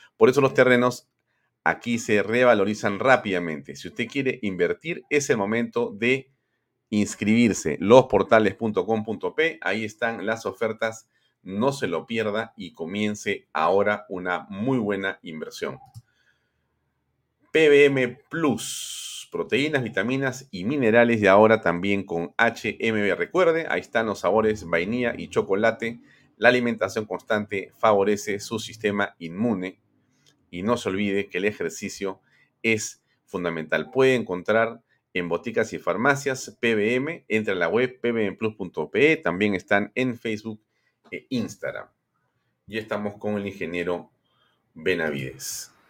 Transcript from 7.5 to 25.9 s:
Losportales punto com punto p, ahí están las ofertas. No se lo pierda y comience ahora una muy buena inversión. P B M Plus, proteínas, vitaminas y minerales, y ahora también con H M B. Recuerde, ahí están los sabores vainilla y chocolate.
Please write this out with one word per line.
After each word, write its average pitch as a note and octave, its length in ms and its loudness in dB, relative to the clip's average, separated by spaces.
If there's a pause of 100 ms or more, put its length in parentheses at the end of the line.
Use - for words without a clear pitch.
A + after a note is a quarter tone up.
Losportales G#2 760 6
punto G2 280 -2
com G#2+ 200 -2
punto F#2+ 300 -6
p, D#3 280 -2
ahí G#2+ 240 -2
están A2 400 -6
las A2 180 -4
ofertas. A2 640 -6 (340)
No G#2+ 300 -2
se C3+ 140 -4
lo E2 180 -4
pierda A2 540 -4
y F2+ 160 -14
comience G2+ 800 -6
ahora G2 560 0
una F2+ 400 -6
muy A#2 260 -2
buena G2 460 -4
inversión. D#2 560 -10 (1700)
P D#3+ 180 8
B C#3+ 160 10
M C3 320 2 (100)
Plus, - 1040 -4
proteínas, B2+ 520 -2
vitaminas B2 640 -4
y F2+ 140 -8
minerales, A#2 560 4
y G2 80 6
ahora A2 320 8
también F#2+ 440 -2
con E2+ 320 -6
H A2+ 440 0
M A2+ 200 0
B. G2 140 0
Recuerde, D#3+ 540 0
ahí F2+ 120 -2
están A2+ 260 -2
los G2+ 140 -4
sabores G#2+ 480 2
vainilla G#2+ 480 -2
y E2+ 120 -12
chocolate. A2+ 720 -2 (360)